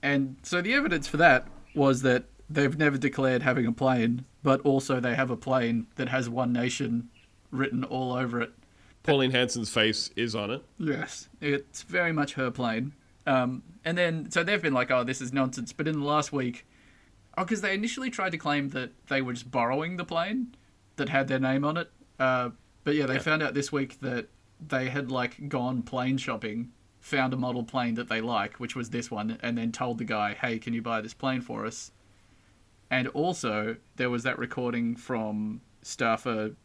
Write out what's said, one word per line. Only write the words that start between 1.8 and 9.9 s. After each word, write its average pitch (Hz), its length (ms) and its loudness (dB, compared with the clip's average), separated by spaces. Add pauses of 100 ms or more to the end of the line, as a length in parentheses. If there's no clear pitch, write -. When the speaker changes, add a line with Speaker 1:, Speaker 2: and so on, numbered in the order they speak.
Speaker 1:
that 127 220 4 (240)
they've 143 280 2
never 147 200 4
declared 131 440 2
having 127 240 2
a 113 60 2
plane, 123 520 2 (200)
but 135 180 4
also 135 380 4
they 123 160 0
have 131 160 0
a 117 40 -2
plane 117 600 0
that 127 140 -2
has 123 200 0
One 120 240 0
Nation 120 560 0 (420)
written 127 320 0
all 127 300 -4
over 123 280 -2
it. 117 100 -4 (520)
Speaker 2:
Pauline 135 280 4
Hanson's 123 380 2
face 110 460 2